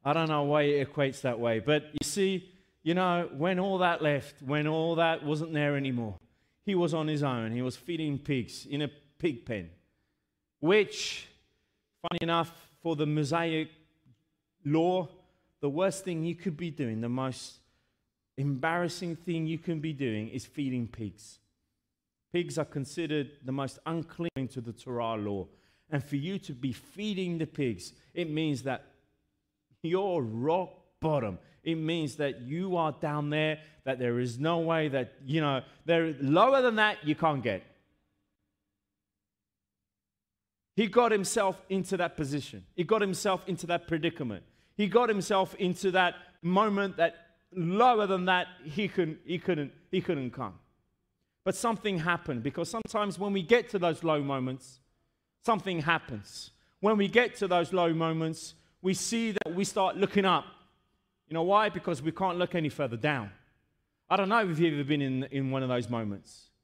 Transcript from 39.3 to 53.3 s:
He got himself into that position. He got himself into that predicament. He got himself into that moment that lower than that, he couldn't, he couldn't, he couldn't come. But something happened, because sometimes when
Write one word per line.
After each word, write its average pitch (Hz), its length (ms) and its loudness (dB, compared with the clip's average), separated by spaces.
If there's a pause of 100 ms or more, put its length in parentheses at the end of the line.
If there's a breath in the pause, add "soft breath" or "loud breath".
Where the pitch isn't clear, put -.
He 220 140 2
got 233 240 4
himself 196 440 0 (120)
into 190 280 -2
that 170 200 -2
position. 135 580 -6
He 180 80 -2
got 214 180 2
himself 190 460 0
into 170 220 -6
that 170 180 -2
predicament. 151 560 -4 (340 soft breath)
He 208 120 2
got 233 200 4
himself 196 460 0
into 185 380 -2
that 180 240 2 (260)
moment 196 540 2
that 165 180 2 (380)
lower 202 540 4
than 185 200 0
that, 180 220 4 (160)
he 180 240 -2
couldn't, 160 360 -2
he 170 140 -4
couldn't, 151 340 -2 (200)
he 185 80 2
couldn't 135 320 -4
come. 101 260 -10 (840)
But 190 100 0
something 208 460 -2
happened, 160 420 -2
because 143 260 -4
sometimes 208 500 -4
when 202 140 -2